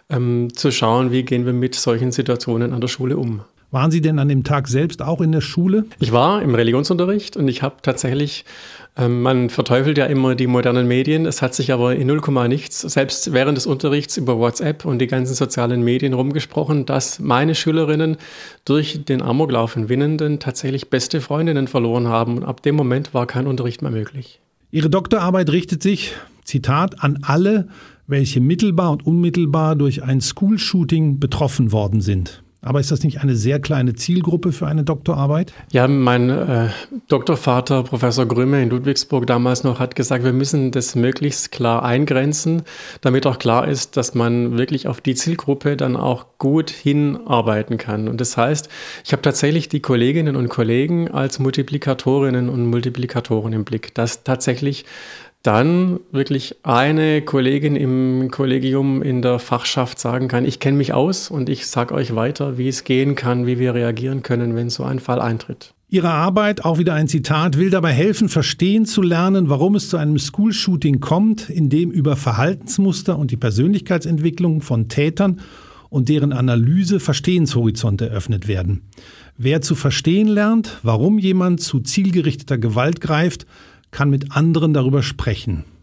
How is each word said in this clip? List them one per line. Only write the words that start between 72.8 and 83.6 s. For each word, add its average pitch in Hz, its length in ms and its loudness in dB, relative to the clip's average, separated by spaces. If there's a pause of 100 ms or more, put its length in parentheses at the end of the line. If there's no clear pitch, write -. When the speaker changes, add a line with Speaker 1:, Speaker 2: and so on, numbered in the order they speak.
Speaker 2:
und 143 140 -2
die 113 60 -2
Persönlichkeitsentwicklung 160 1200 0
von 117 280 -2
Tätern 170 520 0 (480)
und 127 200 0
deren 143 240 2
Analyse 131 640 2
Verstehenshorizonte 123 1120 0
eröffnet 101 400 -4
werden. 92 340 -2 (540)
Wer 139 240 0
zu 139 160 0
verstehen 175 500 2
lernt, 214 560 2
warum 117 340 4
jemand 185 440 2
zu - 180 -2
zielgerichteter 165 800 0
Gewalt 123 420 0
greift, 160 460 0 (440)